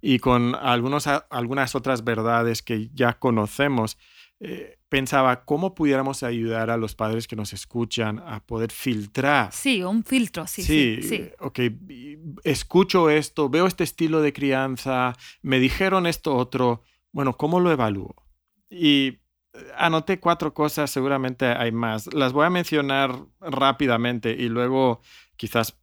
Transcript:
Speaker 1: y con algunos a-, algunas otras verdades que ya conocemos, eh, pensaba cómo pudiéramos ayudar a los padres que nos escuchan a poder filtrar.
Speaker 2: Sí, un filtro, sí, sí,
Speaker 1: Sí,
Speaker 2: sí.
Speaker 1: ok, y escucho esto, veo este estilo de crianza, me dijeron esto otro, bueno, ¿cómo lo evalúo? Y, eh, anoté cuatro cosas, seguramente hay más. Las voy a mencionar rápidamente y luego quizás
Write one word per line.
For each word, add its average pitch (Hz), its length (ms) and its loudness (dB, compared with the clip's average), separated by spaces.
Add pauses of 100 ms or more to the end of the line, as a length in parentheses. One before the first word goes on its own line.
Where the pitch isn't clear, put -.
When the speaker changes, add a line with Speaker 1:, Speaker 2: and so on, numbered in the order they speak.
Speaker 1:
y 131 160 4
con 123 380 2
algunos 131 500 0
a-, 147 240 0
algunas 127 440 -4
otras 127 300 -2
verdades 117 560 0
que 113 320 -6
ya 123 220 2
conocemos, 117 800 0 (440)
eh, - 380 -12 (100)
pensaba 131 560 2
cómo 180 300 -2
pudiéramos 135 480 0
ayudar 113 460 -2
a 117 80 0
los 110 180 -4
padres 113 340 -4
que 113 80 -10
nos 107 160 -8
escuchan 110 760 -4
a 110 180 -12
poder 113 280 -4
filtrar. 127 800 0
Speaker 2:
Sí, 233 300 0
un 208 220 -2
filtro, 220 420 -2
sí, - 160 -10
sí, 143 380 2
Speaker 1:
Sí, - 80 -6
Speaker 2:
sí. - 220 -6 (100)
Speaker 1:
ok, 139 180 -8 (300)
y 143 300 -18 (240)
escucho 175 680 2
esto, 151 380 0
veo 160 180 4
este 180 180 0
estilo 160 380 0
de 147 100 2
crianza, 131 840 -2 (260)
me 131 200 2
dijeron 185 460 2
esto 156 300 -2
otro, 123 460 0 (300)
bueno, 135 240 -2
¿cómo 165 240 2
lo 180 100 4
evalúo? 110 440 0 (540)
Y, 147 400 4
eh, 123 100 -10 (600)
anoté 165 420 2
cuatro 170 320 0
cosas, 151 380 -2
seguramente 131 560 0
hay 120 260 0
más. 113 400 -4
Las 135 200 0
voy 147 140 4
a 175 40 4
mencionar 139 640 0 (260)
rápidamente 123 920 0
y 120 160 -4
luego 123 520 0 (360)
quizás 113 460 -4